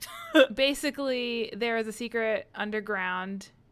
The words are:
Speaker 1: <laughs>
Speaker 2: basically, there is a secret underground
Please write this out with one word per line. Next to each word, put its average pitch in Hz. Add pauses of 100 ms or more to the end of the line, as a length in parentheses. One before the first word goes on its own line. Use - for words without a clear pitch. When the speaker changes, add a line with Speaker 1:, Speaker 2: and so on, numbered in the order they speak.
Speaker 1:
<laughs> 622
Speaker 2:
basically, 262
there 233
is 220
a 220
secret 220
underground 196 (220)